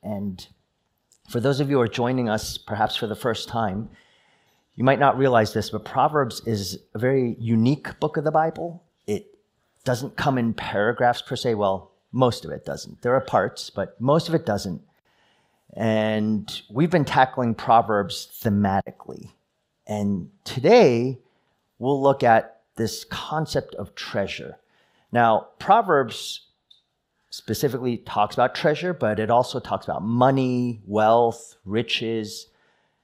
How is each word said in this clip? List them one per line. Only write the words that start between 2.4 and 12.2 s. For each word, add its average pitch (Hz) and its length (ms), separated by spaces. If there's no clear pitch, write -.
perhaps 107 380
for - 100
the 104 100
first - 320
time, 110 420
you 113 100
might 135 140
not 135 180
realize 123 380
this, 107 160
but 107 160
Proverbs 139 640
is 101 320
a - 20
very 127 400
unique 113 600
book 151 180
of 147 60
the 156 80
Bible. 160 520
It 208 220
doesn't 117 340
come 135 220
in 117 160
paragraphs 117 680
per - 140
se. 117 180
Well, 95 380
most 120 340